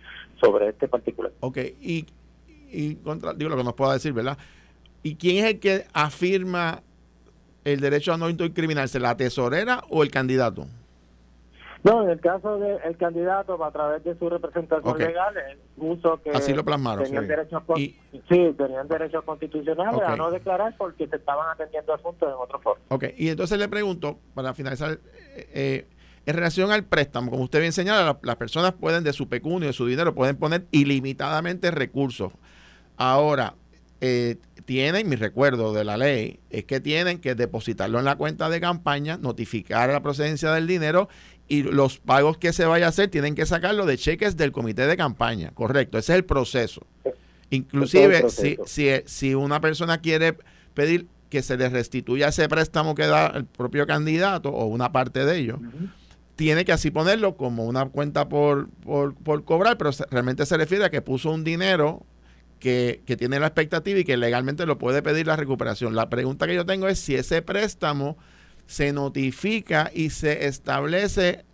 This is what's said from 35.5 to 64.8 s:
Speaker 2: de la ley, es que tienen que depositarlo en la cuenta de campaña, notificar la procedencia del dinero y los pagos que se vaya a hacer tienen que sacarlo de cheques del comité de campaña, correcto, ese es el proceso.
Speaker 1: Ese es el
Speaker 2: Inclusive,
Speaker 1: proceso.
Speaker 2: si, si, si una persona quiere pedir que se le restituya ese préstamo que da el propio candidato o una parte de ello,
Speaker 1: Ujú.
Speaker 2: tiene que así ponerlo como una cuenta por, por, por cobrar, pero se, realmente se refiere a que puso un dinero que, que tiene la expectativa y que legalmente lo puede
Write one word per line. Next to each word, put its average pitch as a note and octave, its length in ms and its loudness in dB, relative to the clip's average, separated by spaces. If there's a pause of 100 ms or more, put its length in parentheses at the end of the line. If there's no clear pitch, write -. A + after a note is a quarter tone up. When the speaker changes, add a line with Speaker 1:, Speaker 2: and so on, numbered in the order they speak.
Speaker 2:
de G#2+ 120 0
la G#2 120 -4
ley, B2+ 440 0 (100)
es - 160 -6
que C3+ 140 -2
tienen E3 400 -2
que B2+ 140 -2
depositarlo A2 640 -2
en C3 60 0
la C#3 120 2
cuenta D#3 340 -4
de E3+ 100 -2
campaña, D#3+ 560 -2
notificar A#2 720 -2
la C#3 140 2
procedencia D3 500 0
del D#3+ 140 2
dinero F3 420 2 (400)
y D3 160 2
los C#3 340 4
pagos C#3+ 400 4
que E3+ 140 0
se E3+ 120 2
vaya E3+ 220 4
a E3 40 4
hacer G3 180 2
tienen D3+ 260 -2
que D#3 100 0
sacarlo F3+ 400 0
de C#3 140 2
cheques E3+ 380 0
del D3+ 160 2
comité A#2 340 -2
de E3 100 4
campaña, A#2 560 -2
correcto, A#2+ 460 0
ese A2+ 140 0
es E3+ 60 6
el F#3 60 2
proceso. B2+ 580 -2 (200)
Speaker 1:
Ese - 80 -2
es - 40 -8 (360)
el C3+ 80 0
Speaker 2:
Inclusive, D#3 600 6
Speaker 1:
proceso. A2+ 460 0
Speaker 2:
si, D3 220 0
si, C3+ 180 2
si C3+ 280 -2
una C#3+ 260 0
persona D#3+ 380 0
quiere D#3+ 380 2 (380)
pedir E3+ 340 2 (200)
que C3 140 -2
se B2+ 140 -2
le B2+ 120 2
restituya B2+ 600 0
ese D3+ 200 2
préstamo D#3 460 0
que D3 120 0
da D3+ 220 4
el - 180 -6
propio B2+ 400 -2
candidato D#3 640 0
o A#2+ 160 -2
una A#2+ 260 -2
parte C3 320 0
de E3 140 2
ello, B2 180 -4
Speaker 1:
Ujú. C#3+ 320 -10 (480)
Speaker 2:
tiene D#3+ 280 2
que F#3 80 2
así D#3 200 2
ponerlo F#3+ 440 2
como A#2+ 280 -4
una B2+ 240 0
cuenta C#3+ 400 -2
por, D3 400 2 (160)
por, C#3+ 320 -2
por D3+ 280 -2
cobrar, G3 320 4
pero D3+ 140 0
se, C3 180 -4
realmente B2+ 380 0
se F3 100 2
refiere E3 280 2
a F3+ 60 4
que C#3+ 120 -2
puso C3+ 300 -2
un D#3+ 100 -4
dinero E3 600 0 (580)
que, B2 460 0
que B2 100 -2
tiene C3 240 0
la D3+ 60 2
expectativa D#3+ 520 0
y F3+ 60 4
que B2+ 120 2
legalmente B2+ 500 0
lo C#3+ 120 0
puede C3 240 2